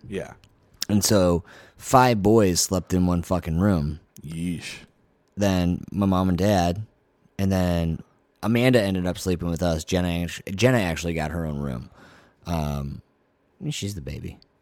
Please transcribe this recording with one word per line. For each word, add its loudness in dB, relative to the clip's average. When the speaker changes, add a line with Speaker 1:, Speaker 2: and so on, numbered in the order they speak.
Speaker 1:
Yeah. -12
Speaker 2:
And 2
so 4
five 4
boys 6
slept -2
in 4
one 2
fucking -2
room. 0
Speaker 1:
Yeesh. -8
Speaker 2:
Then 0
my 0
mom 2
and 0
dad, 2
and 0
then 0
Amanda 4
ended -2
up -4
sleeping -2
with -2
us. 0
Jenna 0
act-, -10
Jenna 2
actually -2
got -4
her -4
own -6
room. -8
Um, -4
she's -6
the -10
baby -12